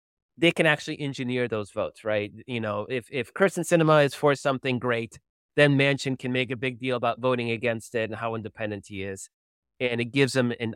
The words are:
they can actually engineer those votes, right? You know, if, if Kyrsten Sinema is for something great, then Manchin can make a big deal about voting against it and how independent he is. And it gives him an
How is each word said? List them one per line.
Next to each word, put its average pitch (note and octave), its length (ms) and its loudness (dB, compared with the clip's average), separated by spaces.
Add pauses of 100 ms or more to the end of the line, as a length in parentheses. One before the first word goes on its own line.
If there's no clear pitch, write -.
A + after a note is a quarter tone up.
(380)
they E3 140 6
can - 140 0
actually D#3 340 0
engineer B2+ 480 -4
those G#2+ 240 -4
votes, F#2 320 -6
right? G#2+ 300 -2 (140)
You A#2+ 120 -4
know, G#2+ 300 -4
if, B2 220 -6
if C3 220 -6
Kyrsten F#3 300 0
Sinema D#3 400 6
is C#3 100 2
for D3 220 2
something C3 440 -2
great, A#2 400 -4 (360)
then C#3+ 220 6
Manchin C#3 400 2
can B2+ 140 -6
make B2+ 180 0
a B2+ 60 -4
big A#2+ 240 -6
deal B2+ 180 -2
about A#2 220 -2
voting A#2+ 320 0
against A2+ 420 -4
it A2 160 -2
and A2 60 -8
how A2+ 180 -6
independent G#2 540 -8
he G2 160 -10
is. G2 260 -10 (500)
And A#2+ 220 0
it A#2+ 40 0
gives B2+ 300 2
him A#2+ 240 2
an A2+ 160 -4